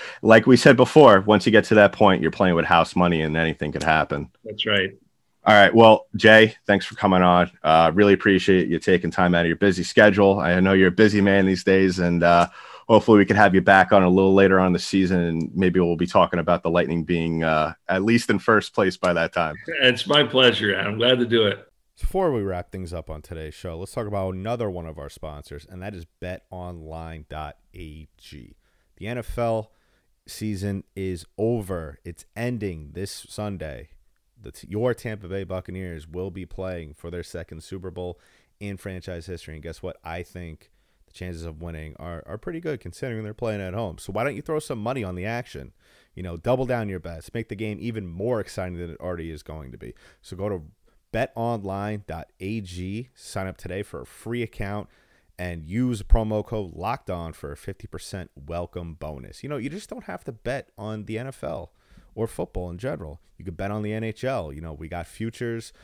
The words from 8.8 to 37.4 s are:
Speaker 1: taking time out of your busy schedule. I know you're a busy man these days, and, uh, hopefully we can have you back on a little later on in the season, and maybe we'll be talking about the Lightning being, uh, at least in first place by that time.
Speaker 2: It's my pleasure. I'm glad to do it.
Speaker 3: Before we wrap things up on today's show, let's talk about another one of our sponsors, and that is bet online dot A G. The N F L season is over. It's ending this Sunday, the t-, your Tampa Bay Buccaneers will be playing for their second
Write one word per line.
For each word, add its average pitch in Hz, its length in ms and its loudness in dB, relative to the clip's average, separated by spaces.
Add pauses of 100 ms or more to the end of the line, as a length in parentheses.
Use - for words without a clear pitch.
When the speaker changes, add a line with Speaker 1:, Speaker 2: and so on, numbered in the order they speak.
Speaker 1:
taking 90 320 0
time 90 200 2
out 85 100 2
of 85 40 0
your 82 100 0
busy 92 280 0
schedule. 101 560 6
I 87 180 0
know 95 140 4
you're 95 160 6
a - 20 4
busy 104 300 4
man 98 260 4
these 95 160 0
days, 95 380 2
and, 87 240 0
uh, 85 240 6 (400)
hopefully 110 300 8
we 98 80 6
can 101 100 2
have 101 180 6
you 95 60 6
back 95 320 6
on 101 100 6
a 90 60 4
little 95 260 4
later 95 240 6
on 92 80 4
in 90 60 2
the 90 80 0
season, 95 400 0
and 82 340 -2
maybe 92 240 0
we'll 87 160 2
be 85 140 -2
talking 87 320 2
about 85 240 0
the 85 60 -2
Lightning 85 340 0
being, 82 400 -2
uh, 78 300 0 (140)
at 95 140 -2
least 117 260 0
in 101 120 0
first 107 340 2
place 95 220 0
by 90 160 -2
that 82 200 -2
time. 80 220 -4 (280)
Speaker 2:
It's 123 260 0
my 147 160 2
pleasure. 117 500 2
I'm 101 240 -6
glad 123 220 0
to 120 60 0
do 113 200 0
it. - 180 -4 (360)
Speaker 3:
Before 185 320 -2
we 113 100 -4
wrap 90 300 -8
things 92 200 -12
up 85 160 -12
on 78 140 -14
today's 80 320 -16
show, 82 240 -14
let's 95 140 -14
talk 110 160 -10
about 95 260 -6
another 110 340 -6
one 87 180 -10
of 78 120 -14
our 69 100 -14
sponsors, 73 640 -16
and 90 100 -16
that 101 140 -12
is 82 120 -16 (120)
bet 90 320 -12
online 80 800 -14
dot 76 280 -12 (160)
A 78 360 -18 (100)
G. - 380 -20 (400)
The 95 100 -16
N 123 120 -10
F - 200 -10
L 113 320 -4 (560)
season 101 560 -8 (140)
is 92 280 -10 (140)
over. 95 640 -6
It's 85 200 -16 (100)
ending 101 600 -8
this 95 340 -12
Sunday, 80 640 -12 (500)
the - 120 -18
t-, - 160 -20
your 117 260 -4
Tampa 104 340 -12
Bay 98 160 -8
Buccaneers 90 600 -12
will 90 240 -10
be 90 160 -14
playing 87 480 -12
for - 160 -16
their 87 120 -12
second 82 400 -16